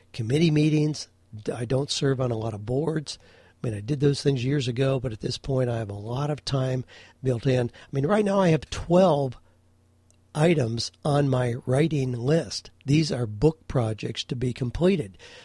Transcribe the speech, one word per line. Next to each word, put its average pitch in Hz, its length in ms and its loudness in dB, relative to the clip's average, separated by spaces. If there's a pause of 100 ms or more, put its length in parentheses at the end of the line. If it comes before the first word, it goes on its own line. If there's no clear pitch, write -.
(140)
committee 147 380 0
meetings. 151 560 0 (460)
I 120 120 -8
don't 135 240 -2
serve 135 300 0
on 127 120 -2
a 113 60 -2
lot 110 160 -4
of 104 120 -10
boards. 151 520 -4 (460)
I 131 40 -6
mean, 107 100 -4
I 101 40 -8
did 127 200 -4
those 143 200 2
things 135 220 2
years 135 240 0
ago, 131 320 0
but 123 140 -6
at - 80 -12
this - 160 -4
point, 131 320 -2
I 117 80 -2
have 110 120 -6
a 101 40 -8
lot 120 360 -4
of 151 140 -6
time 131 400 -2 (400)
built 127 240 -2
in. 127 220 2
I - 220 -20
mean, 139 140 0
right 208 200 2
now 196 160 2
I 180 80 6
have 160 200 2
twelve 165 680 2 (960)
items 147 580 2 (120)
on 143 260 2
my 123 260 0 (100)
writing 135 480 0
list. 131 580 -2 (140)
These 151 260 2
are 123 140 -2
book 107 420 0
projects 113 580 -4
to 139 100 -8
be 123 180 -2
completed. 135 640 0 (280)